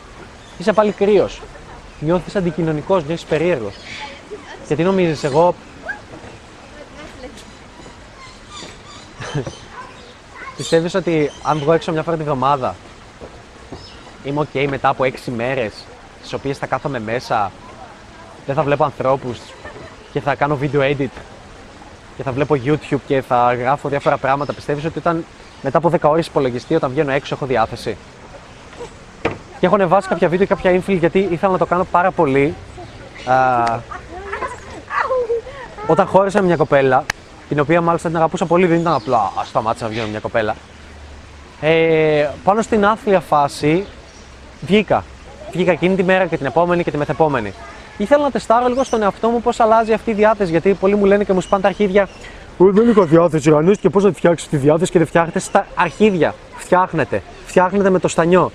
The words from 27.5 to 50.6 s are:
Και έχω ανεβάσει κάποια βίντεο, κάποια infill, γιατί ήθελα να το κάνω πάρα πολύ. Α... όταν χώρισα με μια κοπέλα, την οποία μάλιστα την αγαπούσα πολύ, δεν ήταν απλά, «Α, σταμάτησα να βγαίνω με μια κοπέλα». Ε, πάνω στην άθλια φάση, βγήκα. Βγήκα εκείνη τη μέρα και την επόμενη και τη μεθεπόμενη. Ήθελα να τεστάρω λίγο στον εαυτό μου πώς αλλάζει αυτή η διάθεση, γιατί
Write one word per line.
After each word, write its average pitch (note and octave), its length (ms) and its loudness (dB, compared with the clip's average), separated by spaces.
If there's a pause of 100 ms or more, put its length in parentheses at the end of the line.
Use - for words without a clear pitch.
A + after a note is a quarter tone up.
Και F3+ 60 0
έχω G3 100 4
ανεβάσει F#3+ 320 2
κάποια F3+ 200 0
βίντεο, F3+ 200 2
κάποια F#3 240 0
infill, F#3 280 0
γιατί F#3 320 2
ήθελα F#3 200 0
να F#3 60 2
το F3+ 80 2
κάνω F3+ 260 -4
πάρα F3+ 200 2
πολύ. C#3+ 420 2 (720)
Α... B2 540 2 (2000)
όταν E3 200 2
χώρισα G3 340 2
με F#3 60 2
μια E3+ 80 4
κοπέλα, C#3 500 2 (440)
την C#3+ 100 -2
οποία D#3+ 220 2
μάλιστα E3+ 260 0
την E3 100 -4
αγαπούσα E3 280 0
πολύ, F3 200 2
δεν E3+ 140 4
ήταν E3 140 0
απλά, B2+ 240 0
«Α, G2 280 -2
σταμάτησα A#2 380 -2
να A2+ 60 -4
βγαίνω A2 160 -4
με G#2+ 60 -6
μια G#2+ 80 -6
κοπέλα». G#2+ 360 -2 (1080)
Ε, D#3 640 4 (160)
πάνω G3+ 180 4
στην G#3+ 240 2
άθλια G3+ 340 2
φάση, D3+ 640 0 (760)
βγήκα. E3 420 2 (480)
Βγήκα F3 200 0
εκείνη F3 240 2
τη F#3 80 0
μέρα F#3 220 2
και D#3+ 120 -4
την C#3 80 -4
επόμενη E3+ 380 0
και E3 80 -4
τη - 60 -4
μεθεπόμενη. C#3+ 560 0 (480)
Ήθελα C#4+ 220 4
να C#4 80 0
τεστάρω A#3 360 2
λίγο B3+ 160 0
στον A#3 180 -2
εαυτό G#3 280 0
μου A#3 120 0
πώς A#3+ 180 -2
αλλάζει A3 340 4
αυτή A3 180 -2
η - 20 0
διάθεση, G#3 380 2
γιατί E3+ 220 2